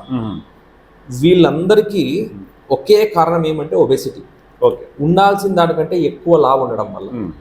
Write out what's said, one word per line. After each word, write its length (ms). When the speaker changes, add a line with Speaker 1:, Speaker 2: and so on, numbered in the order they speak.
Speaker 1:
మ్మ్. 260
Speaker 2:
వీళ్ళందరికీ 1300
Speaker 1:
మ్మ్. 80
Speaker 2:
ఒకే 340
కారణం 420
ఏమంటే 280
ఒబెసిటీ. 460
Speaker 1:
ఓకే. 240
Speaker 2:
ఉండాల్సిన 540
దానికంటే 440
ఎక్కువ 380
లావు 260
ఉండడం 300
వల్ల. 200
Speaker 1:
మ్మ్. 280